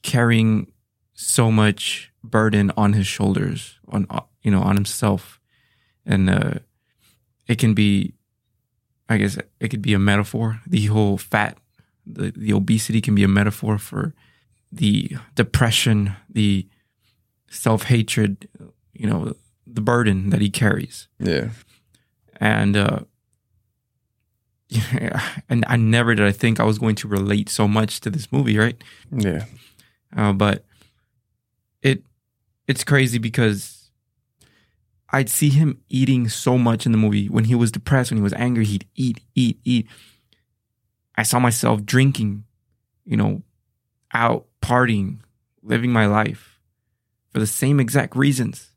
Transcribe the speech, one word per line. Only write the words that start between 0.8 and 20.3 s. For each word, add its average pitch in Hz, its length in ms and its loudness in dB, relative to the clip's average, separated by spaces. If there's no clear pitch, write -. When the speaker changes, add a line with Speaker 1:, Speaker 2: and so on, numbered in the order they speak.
Speaker 1:
so - 380 0
much - 600 0
burden 107 520 2
on 104 180 2
his 95 140 0
shoulders, - 800 -4
on, 98 220 -4
uh, - 120 -6
you 107 100 0
know, 95 100 2
on 95 140 2
himself. 101 640 -2
And, 95 240 2
uh, - 240 0
it 117 100 0
can 113 160 2
be, 101 400 0
I 113 80 2
guess 101 200 -2
it 113 100 -6
could 107 120 -6
be 107 120 0
a 98 60 2
metaphor. 110 680 0
The 180 200 0
whole 104 300 2
fat, - 400 -4
the, 101 300 -8
the 107 180 -2
obesity 110 480 0
can 104 140 0
be 101 80 4
a 98 40 4
metaphor 101 500 0
for - 360 -8
the 104 400 -2
depression, 110 760 0
the 101 380 0
self-hatred, 110 1000 -2
you 220 160 -8
know, - 240 -4
the 117 140 -8
burden 107 500 2